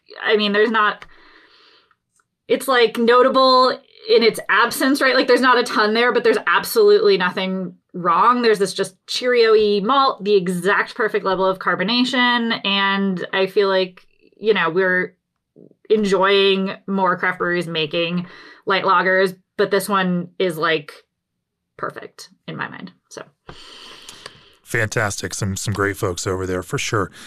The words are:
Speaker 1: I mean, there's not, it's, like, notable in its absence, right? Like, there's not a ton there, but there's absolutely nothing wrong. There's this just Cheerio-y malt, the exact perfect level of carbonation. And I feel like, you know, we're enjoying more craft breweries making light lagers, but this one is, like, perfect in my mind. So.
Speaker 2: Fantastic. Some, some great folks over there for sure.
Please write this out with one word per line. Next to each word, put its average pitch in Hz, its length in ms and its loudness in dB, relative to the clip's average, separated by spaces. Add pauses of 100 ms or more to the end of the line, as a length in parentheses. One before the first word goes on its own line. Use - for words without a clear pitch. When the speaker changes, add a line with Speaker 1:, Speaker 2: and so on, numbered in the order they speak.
(240)
Speaker 1:
I 220 140 2
mean, 208 140 0
there's 214 180 2
not, 208 380 -2 (1400)
it's, 254 200 -2
like, 240 320 2
notable 254 720 4 (380)
in 226 140 4
its 214 180 2 (100)
absence, 262 520 0
right? 262 140 2
Like, 262 120 2
there's 247 140 4
not 254 160 4
a 240 60 2
ton 214 320 0
there, 240 180 2
but 226 100 0
there's 214 220 4
absolutely 208 720 4
nothing 185 580 -4 (200)
wrong. 185 480 2
There's 214 160 2
this 190 160 -2
just - 320 -8
Cheerio-y 220 760 2
malt, 269 400 0
the 208 120 2
exact 185 580 0
perfect 208 320 -4
level 185 220 0
of 185 100 0
carbonation. 240 1080 -2
And 196 680 -2
I 190 140 0
feel 196 200 0
like, 190 380 -2 (320)
you 214 160 0
know, 175 160 -2
we're 180 460 -2 (760)
enjoying 196 840 2 (100)
more 185 320 0
craft 180 220 -4
breweries 175 280 -2
making 170 600 -4 (400)
light 190 160 0
lagers, 185 520 2 (200)
but 196 140 0
this 196 180 -2
one 180 520 -2
is, 180 180 -2
like, 160 360 -2 (840)
perfect - 540 -14 (160)
in 160 80 -12
my - 120 -10
mind. - 240 -18 (180)
So. - 140 -16 (1400)
Speaker 2:
Fantastic. 107 720 -4
Some, 95 200 -4
some 95 200 -6
great 101 200 -2
folks 90 300 -6
over 92 220 -4
there 92 160 -4
for - 160 -8
sure. 101 320 -4 (160)